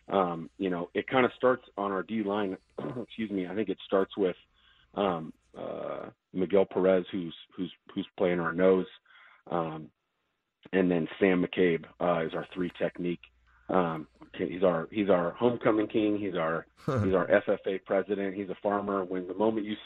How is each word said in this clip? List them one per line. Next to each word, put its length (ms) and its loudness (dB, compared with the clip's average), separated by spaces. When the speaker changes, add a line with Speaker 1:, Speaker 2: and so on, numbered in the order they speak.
Speaker 1:
um, 480 0
you 140 -2
know, 240 -4
it 140 -4
kinda 280 4
starts 400 2
on 140 -2
our 140 -2
D 180 -4
line. 340 -2
<clears throat> 240 -8
Excuse 280 -8
me. 180 -4
I 60 -10
think 140 -2
it 160 -4
starts 320 0
with, 200 0
um, 380 -2
uh, 480 -8
Miguel 320 4
Perez, 460 4
who's, 240 -6
who's, 180 -6
who's 140 -6
playing 240 2
our 120 -2
nose, 340 4
um, 400 -4
and 180 4
then 180 0
Sam 260 4
McCabe, 400 2
uh, 240 2
is 100 -6
our 200 -6
three 240 -4
technique. 420 -4
Um, 380 0
he's 300 -4
our, 280 2
he's 200 2
our 220 2
homecoming 560 0
king. 300 0
He's 180 -4
our, 300 -2
Speaker 2:
<laughs> 100 -20
Speaker 1:
he's 280 0
our 160 2
F 180 4
F 180 0
A 120 -2
president. 560 -2
He's 140 -6
a 140 -8
farmer. 420 0
When 220 -4
the 80 -8
moment 320 0
you 200 -6